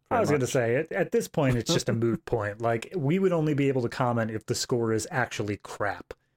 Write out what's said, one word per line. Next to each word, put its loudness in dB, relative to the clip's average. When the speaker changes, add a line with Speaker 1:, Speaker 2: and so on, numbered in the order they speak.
Speaker 1:
I 2
Speaker 2:
pretty 4
Speaker 1:
was 2
gonna 2
Speaker 2:
much. 0
Speaker 1:
say, 2
at, -2
at -2
this 0
point, 2
it's 0
just 2
a 0
Speaker 2:
<laughs> 0
Speaker 1:
moot 0
point. -4
Like, 0
we 0
would 2
only 2
be 2
able 0
to 0
comment 0
if -8
the -2
score 0
is -2
actually -2
crap. -6